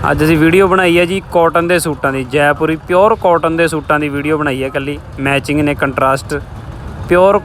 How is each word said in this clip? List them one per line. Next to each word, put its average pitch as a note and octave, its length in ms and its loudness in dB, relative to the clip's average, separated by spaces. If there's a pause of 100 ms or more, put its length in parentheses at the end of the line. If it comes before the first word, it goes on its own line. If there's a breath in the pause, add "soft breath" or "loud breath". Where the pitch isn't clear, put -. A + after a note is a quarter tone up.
(120)
ਅੱਜ D3 120 0
ਅਸੀਂ D#3+ 140 2
ਵੀਡੀਓ E3+ 300 4
ਬਣਾਈ F3+ 300 2
ਹੈ F3 80 4
ਜੀ F#3+ 160 -4 (120)
ਕਾਟਨ E3+ 340 2
ਦੇ F3+ 120 2
ਸੂਟਾਂ D3 340 -2
ਦੀ, C3+ 120 -4
ਜੈਪੁਰੀ D3 500 0 (120)
ਪਿਓਰ G3+ 280 4
ਕਾਟਨ E3 420 0
ਦੇ E3 100 2
ਸੂਟਾਂ D3+ 320 -2
ਦੀ D3+ 100 -2
ਵੀਡੀਓ D3 280 -2
ਬਣਾਈ C3+ 260 -4
ਹੈ C3+ 40 -4
ਇਕੱਲੀ। C#3 300 -6 (220)
ਮੈਚਿੰਗ C#3 420 -2
ਨੇ D3 140 0
ਕੰਟਰਾਸਟ, C3+ 580 -2 (760)
ਪਿਓਰ F#3+ 360 4